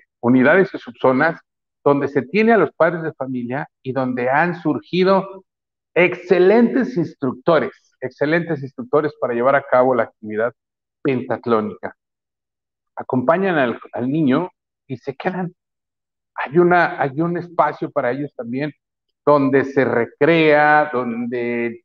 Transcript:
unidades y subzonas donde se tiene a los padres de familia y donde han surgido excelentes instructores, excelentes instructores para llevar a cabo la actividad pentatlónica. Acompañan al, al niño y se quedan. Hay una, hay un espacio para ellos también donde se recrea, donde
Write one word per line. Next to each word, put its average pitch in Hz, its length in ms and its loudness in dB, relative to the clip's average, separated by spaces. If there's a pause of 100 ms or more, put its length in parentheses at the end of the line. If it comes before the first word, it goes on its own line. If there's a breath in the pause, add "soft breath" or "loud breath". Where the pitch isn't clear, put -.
(220)
unidades 131 520 4
y - 40 -8
subzonas 131 640 -2 (420)
donde 143 240 2
se 139 140 -2
tiene 220 320 2
a 220 40 4
los 165 140 2
padres 165 320 -2
de 156 100 -6
familia 131 540 -8 (160)
y 131 80 -8
donde 127 380 -4
han 165 320 0
surgido 185 840 -2 (500)
excelentes 185 1040 2
instructores, - 760 -2 (260)
excelentes 151 640 -4
instructores 143 560 -2
para 123 140 -2
llevar 127 220 2
a 135 80 0
cabo 127 300 2
la 113 100 0
actividad 110 500 -6 (480)
pentatlónica. 117 920 -4 (1000)
Acompañan 165 640 -2
al, 123 220 0 (140)
al 120 160 -6
niño 156 400 0 (380)
y 131 100 -10
se - 180 -12
quedan. 180 380 -8 (840)
Hay 135 220 -6
una, 175 440 4
hay 139 200 -4
un 170 160 -4
espacio 165 540 -4
para 123 200 -2
ellos 139 240 -8
también 131 360 -8 (540)
donde 135 400 4
se 135 200 0
recrea, 151 1080 2
donde 120 920 -6